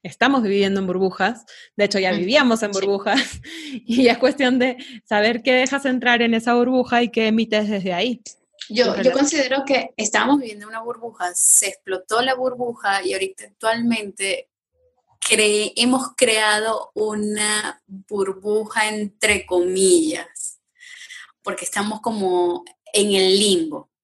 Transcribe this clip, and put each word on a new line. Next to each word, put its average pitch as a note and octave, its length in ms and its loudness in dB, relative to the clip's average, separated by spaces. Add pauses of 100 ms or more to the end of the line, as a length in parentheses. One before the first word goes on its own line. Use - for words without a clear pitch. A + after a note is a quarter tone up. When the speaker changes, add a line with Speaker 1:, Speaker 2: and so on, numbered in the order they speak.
Speaker 1:
Estamos B3 400 0
viviendo G3 380 2
en F#3+ 60 -2
burbujas, F#3 580 -2 (320)
de G3+ 80 2
hecho G3+ 140 0
ya F#3 120 2
Speaker 2:
Ujú. F3 100 0
Speaker 1:
vivíamos A3+ 420 2
en G3+ 120 -4
Speaker 2:
Sí. F#3+ 60 -2
Speaker 1:
burbujas, G3+ 600 -2 (120)
<laughs> D#4 200 -14
y A#3+ 320 0
ya A#3 80 6
es - 60 0
cuestión B3+ 400 2
de B3 180 0 (300)
saber A3 360 0
qué C4 100 2
dejas C4+ 340 2
entrar B3 360 2
en A#3 120 2
esa A3+ 200 2
burbuja B3 480 2
y A#3+ 80 -2
qué A3+ 180 0
emites A3 400 2
desde F#3+ 240 -2
ahí. A3 300 -2 (480)
Speaker 2:
Yo, G#3 140 2
Speaker 1:
En - 40 2
Speaker 2:
yo - 60 -2
Speaker 1:
realidad. B3 200 2
Speaker 2:
considero C4+ 520 2
que C4+ 320 0
estábamos A3+ 420 2
viviendo G#3+ 260 -12
una A3 160 -12
burbuja, A3+ 520 -8
se - 340 2
explotó F#3+ 540 -2
la C4 120 2
burbuja A#3 720 -2
y G3 80 -2
ahorita F#3+ 320 -6
actualmente A3 1040 -2 (720)
cre-, G#3+ 560 0
hemos B3+ 400 0
creado G#3+ 760 0
una G#3+ 920 -4
burbuja G3+ 1000 -4
entre G#3 560 -2
comillas, F3+ 1160 0 (840)
porque F#3+ 240 -8
estamos G#3+ 340 -4
como F3+ 640 -2 (280)
en G3+ 200 0
el F#3+ 260 4
limbo. E3+ 520 0 (140)